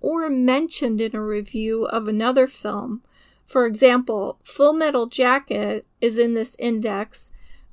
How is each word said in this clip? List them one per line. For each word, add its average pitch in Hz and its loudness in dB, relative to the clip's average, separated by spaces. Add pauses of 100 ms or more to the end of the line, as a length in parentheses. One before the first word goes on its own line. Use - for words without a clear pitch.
or 320 0
mentioned 254 2
in 220 -4
a 214 -4
review 220 -4
of 220 -4
another 247 4
film. 208 -6 (420)
For 247 2
example, 233 2
Full 285 2
Metal 294 0
Jacket 233 -2 (160)
is 226 0
in 233 4
this 226 -4
index 214 -4 (420)